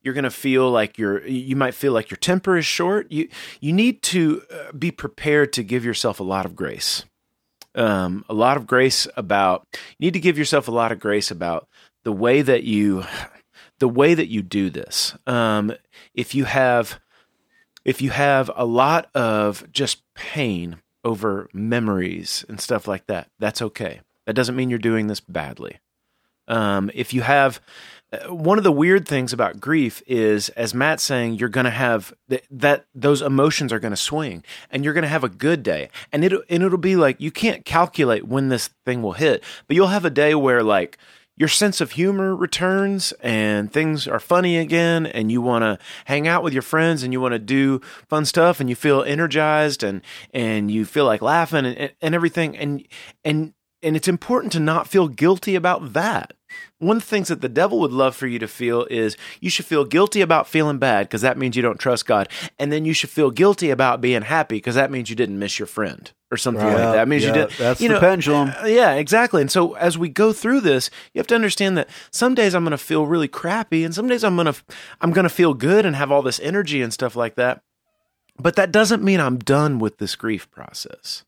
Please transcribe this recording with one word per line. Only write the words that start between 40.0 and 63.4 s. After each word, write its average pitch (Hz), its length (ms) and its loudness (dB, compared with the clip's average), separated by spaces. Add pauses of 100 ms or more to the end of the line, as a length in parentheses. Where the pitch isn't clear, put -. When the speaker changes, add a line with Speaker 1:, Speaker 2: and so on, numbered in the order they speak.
Speaker 1:
a 165 40 2
day 147 260 2
where, 127 280 2
like, 101 340 0 (380)
your 156 140 2
sense 202 320 0
of - 120 -4
humor 190 420 0
returns 190 760 -2 (100)
and 107 520 0
things 156 340 0
are 110 120 -2
funny 175 380 2
again, 165 480 2
and 110 260 -2
you 120 100 2
wanna 113 380 0 (260)
hang 147 220 -2
out 170 160 2
with 151 100 -2
your 127 80 -2
friends 160 420 0
and 127 100 -4
you 127 80 -2
wanna 120 180 0
do 135 400 2 (300)
fun 151 160 0
stuff, 165 340 4
and 131 100 -2
you 120 60 -2
feel 143 280 2
energized 151 800 0
and, 98 200 -4 (320)
and 110 360 -2
you 107 160 0
feel 147 200 2
like 107 160 2
laughing 156 440 2
and, 123 120 -4
and, 139 140 -8 (100)
and 160 140 0
everything. 165 420 -2
And, 143 280 -6 (380)
and, 156 300 -2 (280)
and 156 160 0
it's 156 100 -2
important 214 460 -2
to 170 80 -2
not 160 260 0
feel 185 220 2
guilty 185 460 0
about 170 380 -2
that. 160 400 -2 (440)
One 202 200 2
of 214 60 -4
the - 60 -16
things 208 200 -2
that 160 120 -4
the 127 80 -4
devil 135 300 0
would 147 120 0
love 131 240 0
for 135 120 -6
you 120 120 -6
to 110 80 -6
feel 120 420 -2
is 113 280 -2 (240)
you 180 80 -4
should - 160 -2
feel 151 180 2
guilty 196 380 2
about 165 260 2
feeling 151 300 0
bad, 110 320 2
'cause 104 120 -4
that 123 160 2
means 127 200 -4
you 127 60 2
don't 113 160 0
trust 123 260 -2
God. 104 240 2 (300)
And 143 120 -2
then 156 140 -2
you 160 80 0
should - 160 -2
feel 147 220 2
guilty 175 400 2